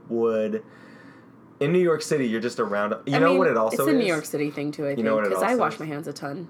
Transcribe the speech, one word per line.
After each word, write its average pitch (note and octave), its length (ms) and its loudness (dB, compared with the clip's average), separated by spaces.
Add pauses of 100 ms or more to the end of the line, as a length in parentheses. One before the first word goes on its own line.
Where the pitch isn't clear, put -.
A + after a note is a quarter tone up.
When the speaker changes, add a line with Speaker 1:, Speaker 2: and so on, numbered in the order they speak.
Speaker 1:
wood. A2 540 0 (1000)
In D3 120 0
New F3+ 80 4
York D#3+ 200 2
City, C#3+ 260 0
you're A2+ 140 0
just A#2 200 -2
around, G#2 340 -2 (100)
you - 120 0
Speaker 2:
I - 20 4
Speaker 1:
know E3 120 6
Speaker 2:
mean, F#3 80 4
Speaker 1:
what F3+ 100 4
it B2+ 100 2
also A2 240 2
Speaker 2:
it's D4+ 100 2
a - 20 4
Speaker 1:
is? C4 40 4
Speaker 2:
New A#3 80 0
York D#3 180 0
City D3 260 -4
thing, D3 220 -6
too, D3 140 -6
I C#3 40 -2
Speaker 1:
You B2+ 120 -2
know A2 140 2
Speaker 2:
think, - 0 -
Speaker 1:
what G#2+ 100 0
it F#2+ 80 0
Speaker 2:
'cause F#2 80 0
I - 60 2
Speaker 1:
also B3 100 2
Speaker 2:
wash E3 160 0
Speaker 1:
is? - 60 -12
Speaker 2:
my D#3 60 -8
hands D3 220 -8
a D3 60 -6
ton. D#3 360 -10